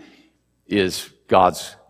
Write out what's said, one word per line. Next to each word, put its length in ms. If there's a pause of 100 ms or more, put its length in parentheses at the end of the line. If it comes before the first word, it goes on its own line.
(680)
is 420 (200)
God's 440 (160)